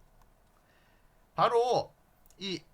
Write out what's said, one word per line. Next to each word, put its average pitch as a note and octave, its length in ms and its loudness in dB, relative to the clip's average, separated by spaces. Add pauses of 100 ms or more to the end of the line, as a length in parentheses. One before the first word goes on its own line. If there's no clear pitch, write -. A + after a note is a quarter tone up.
(1400)
바로 A#3 580 0 (440)
이 F#3 240 -8 (120)